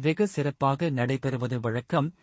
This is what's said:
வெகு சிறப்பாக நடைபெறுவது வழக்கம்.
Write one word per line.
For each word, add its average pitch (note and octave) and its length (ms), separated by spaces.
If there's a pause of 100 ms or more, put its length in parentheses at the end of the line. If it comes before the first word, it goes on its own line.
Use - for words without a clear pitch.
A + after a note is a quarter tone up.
வெகு D#3+ 260
சிறப்பாக C#3+ 640
நடைபெறுவது B2+ 680
வழக்கம். B2 520 (120)